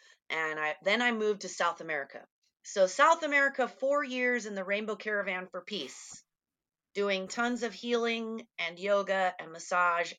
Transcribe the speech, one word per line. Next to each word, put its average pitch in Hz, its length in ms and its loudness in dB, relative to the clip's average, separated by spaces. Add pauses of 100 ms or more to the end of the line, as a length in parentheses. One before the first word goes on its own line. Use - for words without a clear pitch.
(280)
and 156 320 -2
I, 151 220 0
then 202 180 4
I 247 120 4
moved 214 300 0
to 190 60 -8
South 170 320 0
America. 156 420 -6 (420)
So 190 220 4
South 320 360 6
America, 277 440 2
four 277 380 0
years 247 400 0
in 208 100 -6
the 190 100 -4
Rainbow 208 320 -2
Caravan 196 500 -2
for 185 160 -10
Peace, - 600 -10 (720)
doing 196 340 -2
tons 240 340 -2
of 226 100 -4
healing 233 720 -4 (140)
and 170 200 -6
yoga 190 600 2
and 170 140 -14
massage 170 680 0